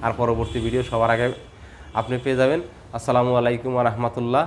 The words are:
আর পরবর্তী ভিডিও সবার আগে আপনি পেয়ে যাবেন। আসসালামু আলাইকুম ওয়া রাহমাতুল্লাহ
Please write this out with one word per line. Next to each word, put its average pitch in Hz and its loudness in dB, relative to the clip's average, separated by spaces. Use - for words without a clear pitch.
আর 117 0
পরবর্তী 117 0
ভিডিও 120 0
সবার 113 2
আগে 120 0
আপনি 113 -2
পেয়ে 131 0
যাবেন। 143 4
আসসালামু 123 2
আলাইকুম 120 0
ওয়া 123 2
রাহমাতুল্লাহ 120 0